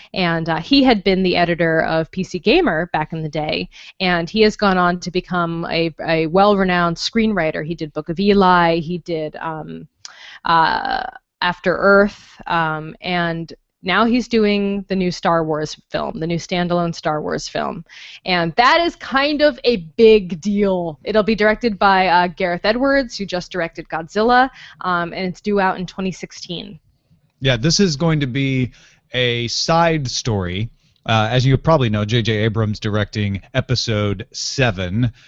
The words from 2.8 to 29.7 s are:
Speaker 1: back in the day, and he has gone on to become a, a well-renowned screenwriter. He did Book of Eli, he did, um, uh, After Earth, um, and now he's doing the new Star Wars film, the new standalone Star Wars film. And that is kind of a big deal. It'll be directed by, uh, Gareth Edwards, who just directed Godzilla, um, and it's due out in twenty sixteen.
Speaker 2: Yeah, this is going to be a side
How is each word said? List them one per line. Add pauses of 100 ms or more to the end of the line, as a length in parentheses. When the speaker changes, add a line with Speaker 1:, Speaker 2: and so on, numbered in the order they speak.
Speaker 1:
back
in
the
day, (320)
and
he
has
gone
on
to
become
a, (140)
a
well-renowned
screenwriter.
He
did
Book
of
Eli,
he
did,
um, (580)
uh, (380)
After
Earth,
um,
and (340)
now
he's
doing
the
new
Star
Wars (160)
film,
the
new
standalone
Star
Wars
film. (400)
And
that
is
kind
of
a (220)
big
deal.
It'll
be
directed
by,
uh,
Gareth
Edwards,
who
just
directed
Godzilla, (320)
um,
and
it's
due
out
in
twenty
sixteen. (640)
Speaker 2:
Yeah,
this
is
going
to
be (400)
a
side